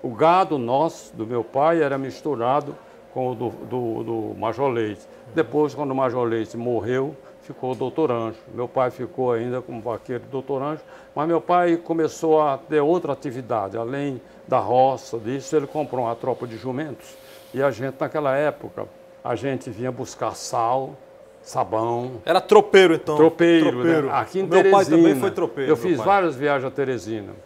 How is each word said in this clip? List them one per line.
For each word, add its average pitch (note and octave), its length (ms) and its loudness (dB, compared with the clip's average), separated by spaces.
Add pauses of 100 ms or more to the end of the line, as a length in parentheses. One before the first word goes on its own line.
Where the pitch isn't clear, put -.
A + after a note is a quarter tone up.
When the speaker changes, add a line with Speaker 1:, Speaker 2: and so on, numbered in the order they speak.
Speaker 1:
O C3+ 60 -4
gado D#3+ 480 4
nosso, C3+ 580 -2
do A2 100 -6
meu A#2 200 -4
pai, D#3+ 360 2
era C#3 160 0
misturado C3+ 760 -2 (380)
com B2+ 180 -4
o A#2+ 40 -6
do, A2+ 140 -4
do, A#2 540 -6
do A2 340 -6
Major A2+ 320 -2
Leite. A2 380 -4 (260)
Depois, D3 400 0
quando C#3+ 180 -6
o C3 40 -2
Major B2+ 320 0
Leite A2 300 -4
morreu, B2 580 -2 (260)
ficou C3 300 -8
o B2+ 40 -4
doutor B2+ 360 -2
Anjo. A2+ 260 -4 (160)
Meu A#2+ 140 -6
pai B2 240 0
ficou B2+ 400 -4
ainda B2 300 -4
como B2 200 -12
vaqueiro A#2 420 -8
do A2 60 -20
doutor C3+ 320 -6
Anjo, D3+ 200 -6 (340)
mas D3 100 -2
meu E3 140 2
pai F3 380 2
começou D#3+ 640 0
a C#3 160 2
ter D3+ 240 0
outra D3+ 320 0
atividade. A2+ 640 -6
Além C3 440 -6 (240)
da B2+ 140 2
roça, B2 580 2
disso, C3 380 -6
ele C3+ 120 2
comprou C3 360 -4
uma A#2 120 -2
tropa B2 300 -4
de A2+ 120 -12
jumentos. C3 580 -8 (380)
E C3 100 0
a C#3 80 2
gente, C3 260 -6
naquela D3 380 -2
época, C3+ 500 -4 (380)
a B2 120 -4
gente C3 340 -6
vinha A#2+ 220 -8
buscar A#2+ 440 -6
sal, B2+ 600 -2 (460)
sabão. A#2+ 840 -4
Speaker 2:
Era F3 140 2
tropeiro, G3 540 6
então? D3+ 240 -2
Speaker 1:
Tropeiro, E3 480 6
né? C3 60 2 (120)
Speaker 2:
Tropeiro. D#3 280 2
Speaker 1:
Aqui C3+ 280 -2
em F#3+ 40 0
Speaker 2:
O F#3+ 40 -4
meu F#3 240 6
pai G3 140 8
também D#3+ 160 6
Speaker 1:
Teresina. F3+ 180 6
Speaker 2:
foi G3 120 0
tropeiro, D3 400 -2
Speaker 1:
Eu D3+ 40 8
Speaker 2:
meu C3 80 -8
Speaker 1:
fiz E3+ 140 2
Speaker 2:
pai. G#2+ 80 -2
Speaker 1:
várias F#3+ 300 2
viagens C3+ 360 0
a - 20 -
Teresina. A2 600 -4 (120)